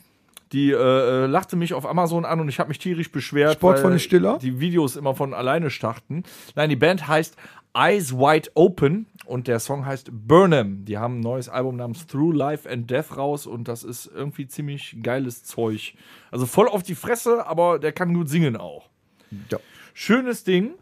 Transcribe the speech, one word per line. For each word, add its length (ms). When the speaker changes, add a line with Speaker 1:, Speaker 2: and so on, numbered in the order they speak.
Speaker 1:
Die, 180
äh, 60
äh, 500
lachte 300
mich 180
auf 120
Amazon 380
an 160
und 80
ich 120
hab 80
mich 100
tierisch 320
beschwert, 440
Speaker 2:
Sport 260
von 120
Speaker 1:
weil 60
Speaker 2:
Stiller? 420
Speaker 1:
die 200
Videos 360
immer 180
von 200
alleine 360
starten. 520
Nein, 160
die 60
Band 320
heißt 280
Eyes 400
Wide 380
Open 520
und 240
der 100
Song 280
heißt 260
Burnham. 720
Die 140
haben 200
ein 20
neues 280
Album 280
namens 300
Through 260
Life 360
and 220
Death 260
raus 300
und 220
das 140
ist 320
irgendwie 320
ziemlich 560
geiles 420
Zeug. 500
Also 160
voll 220
auf 160
die 100
Fresse, 520
aber 340
der 120
kann 220
gut 140
singen 280
auch. 320
Speaker 2:
Ja. 80
Speaker 1:
Schönes 500
Ding. 260